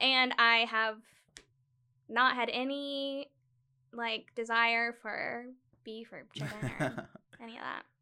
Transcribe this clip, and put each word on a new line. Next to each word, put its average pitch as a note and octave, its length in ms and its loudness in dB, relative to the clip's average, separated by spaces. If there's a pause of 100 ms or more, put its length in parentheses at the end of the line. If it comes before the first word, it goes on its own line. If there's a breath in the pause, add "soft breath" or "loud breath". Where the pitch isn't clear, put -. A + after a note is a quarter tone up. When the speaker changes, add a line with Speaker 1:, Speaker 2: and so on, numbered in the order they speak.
Speaker 1:
And B3+ 380 4
I A#3 280 6
have A3 360 -2 (1040)
not A#3+ 280 4
had A#3 140 -2
any, C#4 840 -4 (600)
like, A#3 420 -6
desire A#3 580 2
for A#3 540 -8 (380)
beef A3 280 -12
or C#3+ 200 -16
chicken C#3+ 320 -10
or B2 440 -4 (220)
Speaker 2:
<laughs> - 100 -20
Speaker 1:
any A3+ 160 -14
of - 60 -14
that. - 200 -8 (200)